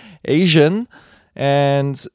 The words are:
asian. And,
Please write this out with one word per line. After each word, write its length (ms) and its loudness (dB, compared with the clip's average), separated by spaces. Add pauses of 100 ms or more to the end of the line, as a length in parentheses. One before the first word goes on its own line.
(260)
asian. 600 2 (480)
And, 680 -2 (120)